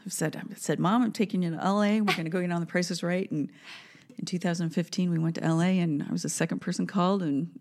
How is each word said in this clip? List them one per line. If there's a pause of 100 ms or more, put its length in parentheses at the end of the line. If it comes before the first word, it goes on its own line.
have
said,
I
said,
"Mom,
I'm
taking
you
to
L
A.
We're
gonna
go
get
on
The
Price
is
Right."
And (680)
in
two
thousand
fifteen,
we
went
to
L
A,
and
I
was
the
second
person
called,
and (100)